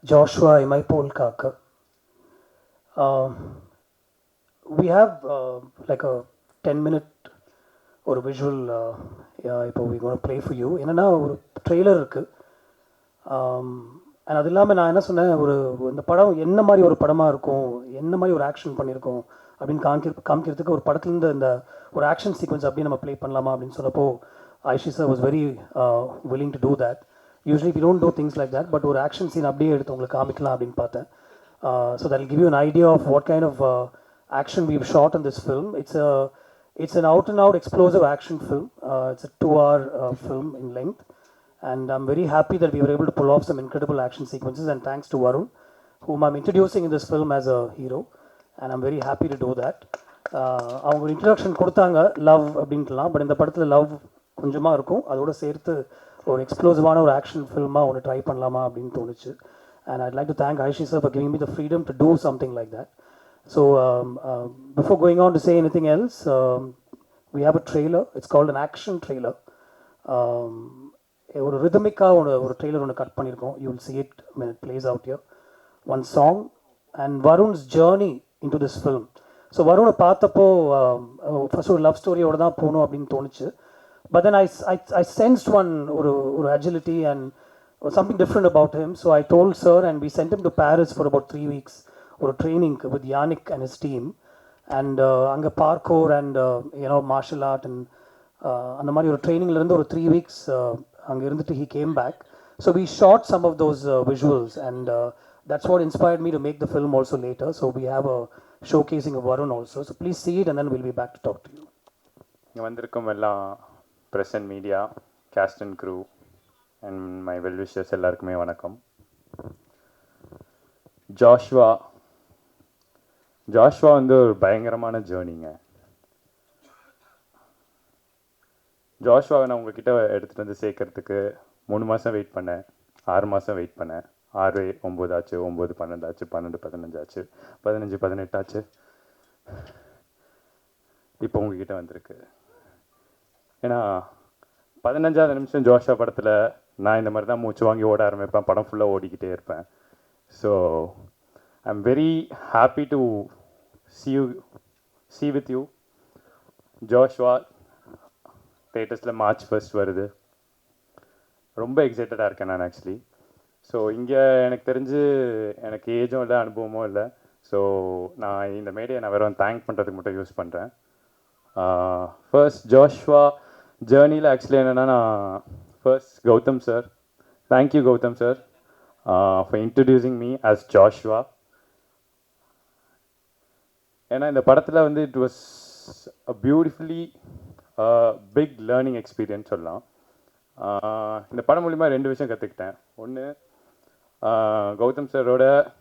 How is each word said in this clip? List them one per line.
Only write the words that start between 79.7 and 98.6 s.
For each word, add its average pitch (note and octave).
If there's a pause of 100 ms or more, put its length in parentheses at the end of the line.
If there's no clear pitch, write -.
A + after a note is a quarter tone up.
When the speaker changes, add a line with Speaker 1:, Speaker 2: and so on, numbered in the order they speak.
Speaker 1:
வருணை G#3+ (100)
பார்த்தப்போ, G3 (320)
um, B2 (220)
uh, C#3+
ஃபர்ஸ்ட் E3
ஒரு D#3
லவ் D#3
ஸ்டோரியோட E3+
தான் E3
போகணும் D#3
அப்படின்னு C#3+
தோணுச்சு. C3+ (640)
But E3+
then G#3
I G3
s-, -
I, F#3 (180)
I F3+
sensed A3+
one, G3 (180)
ஒரு, D3 (260)
ஒரு D3+
agility E3
and C#3+ (600)
something G3
different F#3
about D#3
him. D#3
So -
I D3
told F3
sir F3
and D#3+
we D3
sent E3
him G3
to F3
Paris D#3+
for D#3
about C#3
three D3
weeks. C#3+ (480)
ஒரு C3+
training D#3+ (180)
with C#3
Yannick C#3+
and C3+
his C3
team. C3+ (640)
And, C#3
uh, C3
அங்க D3+
parkour D#3+ (120)
and, C#3
uh, B2+ (120)
you C#3
know, C#3+
martial C3+
art C3+
and, B2+ (600)
uh, B2